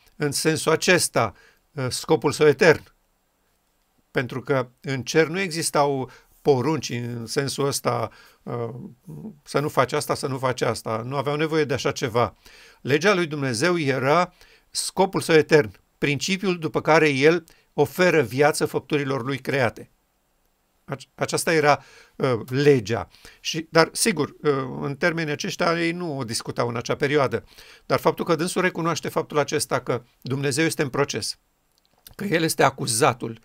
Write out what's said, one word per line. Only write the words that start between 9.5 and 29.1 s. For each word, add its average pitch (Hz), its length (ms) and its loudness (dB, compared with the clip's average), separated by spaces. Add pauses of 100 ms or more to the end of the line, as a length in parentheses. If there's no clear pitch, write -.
nu 151 100 -2
faci 131 220 -4
asta, 147 240 -4
să 151 120 -6
nu 135 100 -6
faci 127 240 -4
asta. 113 440 -4
Nu 131 100 -8
aveau 143 200 -4
nevoie 156 280 -2
de 135 100 -4
așa 135 180 -2
ceva. 120 440 -2 (460)
Legea 151 320 2
lui 180 120 0
Dumnezeu 147 540 -2
era 139 540 0 (360)
scopul - 520 -2
său 165 140 2
etern, 147 440 4 (180)
principiul 180 600 -2
după 156 220 -2
care 156 280 6
el 151 340 4 (300)
oferă 160 480 4
viață 143 440 2
făpturilor 139 580 -2
lui 135 140 -4
create. 127 540 -2 (960)
Ace-, - 300 -12
aceasta - 380 -2
era, 147 300 4 (320)
uh, 127 320 0
legea. 123 600 2 (320)
Și, - 300 -8
dar, 160 220 6
sigur, 151 500 -2
uh, 151 100 0 (300)
în 143 140 -6
termenii 165 360 -2
aceștia 170 500 -2
ei 170 100 -2
nu 170 260 -6
o 135 60 -6
discutau 120 440 -4
în 117 80 -6
acea 120 200 -4
perioadă. 135 480 0 (420)
Dar 135 140 0
faptul 170 260 0
că 170 100 2
dânsul 180 260 -2
recunoaște 170 480 -2
faptul 147 280 -4